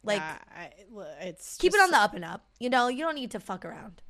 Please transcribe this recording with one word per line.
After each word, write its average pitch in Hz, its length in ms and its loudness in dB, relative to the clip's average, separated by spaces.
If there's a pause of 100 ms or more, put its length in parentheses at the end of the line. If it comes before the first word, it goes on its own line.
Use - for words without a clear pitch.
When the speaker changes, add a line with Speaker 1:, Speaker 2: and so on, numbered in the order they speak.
Speaker 1:
Like, 208 160 2
Speaker 2:
Yeah, 156 180 -6 (180)
I, 170 140 -14 (200)
well, 202 180 -14 (120)
it's - 380 -12
Speaker 1:
keep 370 160 4
it 415 40 4
Speaker 2:
just 392 60 10
Speaker 1:
on 359 80 4
the 294 60 6
up 208 180 4
and 180 100 -8
up. 165 200 -10 (140)
You 247 100 -2
know, 247 180 4
you 254 160 -2
don't 320 120 -2
need 254 160 -8
to 208 80 -6
fuck 185 260 -8
around. 170 440 -14